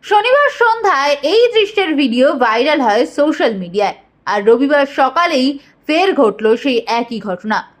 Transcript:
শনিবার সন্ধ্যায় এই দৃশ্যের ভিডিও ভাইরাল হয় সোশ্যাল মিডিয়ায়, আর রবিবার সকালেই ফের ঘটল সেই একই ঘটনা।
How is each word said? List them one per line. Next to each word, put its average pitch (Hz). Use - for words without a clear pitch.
শনিবার 508
সন্ধ্যায় 392
এই 427
দৃশ্যের 403
ভিডিও 262
ভাইরাল 254
হয় 294
সোশ্যাল 294
মিডিয়ায়, 185
আর 202
রবিবার 277
সকালেই 277
ফের 349
ঘটল 220
সেই 247
একই 233
ঘটনা। 196